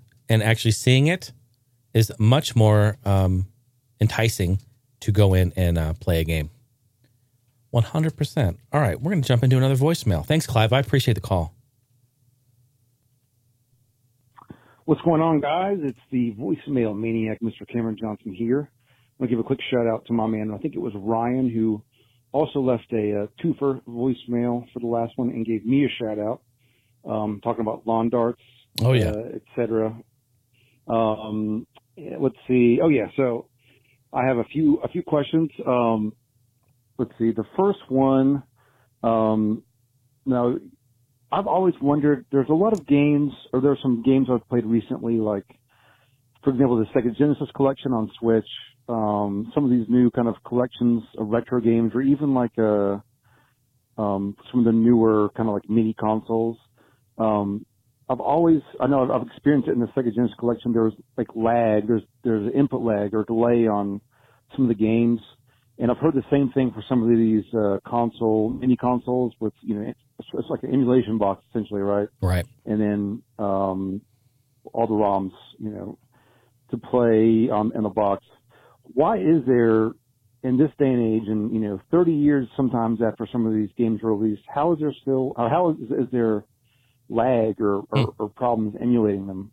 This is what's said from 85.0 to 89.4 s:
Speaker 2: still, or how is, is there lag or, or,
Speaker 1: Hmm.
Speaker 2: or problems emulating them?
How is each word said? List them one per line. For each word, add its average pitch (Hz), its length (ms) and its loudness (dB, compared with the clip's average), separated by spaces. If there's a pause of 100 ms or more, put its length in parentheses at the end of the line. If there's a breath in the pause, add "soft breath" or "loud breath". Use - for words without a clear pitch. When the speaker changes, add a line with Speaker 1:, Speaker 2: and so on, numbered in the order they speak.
Speaker 2:
still, 131 340 -2
or 117 140 -2
how 175 220 2
is, 151 60 -4 (120)
is 127 220 -4
there 113 320 0 (640)
lag 113 500 0
or, 101 200 0 (100)
or, 127 160 0
Speaker 1:
Hmm. - 160 -10
Speaker 2:
or 104 80 -6
problems 110 500 -4
emulating 107 460 0
them? 98 260 -12